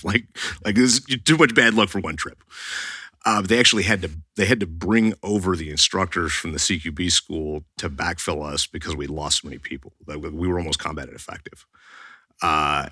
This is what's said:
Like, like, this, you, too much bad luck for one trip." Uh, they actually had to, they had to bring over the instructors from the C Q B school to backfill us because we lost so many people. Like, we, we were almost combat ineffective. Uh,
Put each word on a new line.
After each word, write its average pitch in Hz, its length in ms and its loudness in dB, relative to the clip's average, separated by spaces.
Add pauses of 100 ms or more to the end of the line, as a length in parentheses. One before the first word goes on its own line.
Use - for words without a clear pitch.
Like, 104 220 0 (380)
like, 104 120 0
this, 123 320 6
you, 131 100 -2
too 139 200 4
much 139 180 6
bad 117 180 6
luck 107 160 4
for 101 100 -4
one 80 160 -4
trip." - 280 -10 (800)
Uh, 107 160 4
they 101 180 4
actually 110 240 4
had 98 200 2
to, 78 80 -6 (240)
they 101 100 0
had 113 140 4
to 98 80 -2
bring 98 460 2 (100)
over 95 320 0
the 80 160 -6
instructors 85 600 0
from - 220 -4
the 78 60 -4
C 90 200 0
Q 82 120 -8
B 87 180 -2
school 76 540 -2 (140)
to - 120 -6
backfill 80 580 -4
us 73 200 -4
because 80 280 -8
we 73 120 -6
lost 73 340 -2
so - 60 -12
many 69 100 -12
people. - 360 -12 (120)
Like, 76 140 -10
we, 78 100 -8
we 80 180 -4
were 90 120 0
almost 78 180 -4
combat 73 320 -8
ineffective. - 560 -18 (760)
Uh, 73 500 2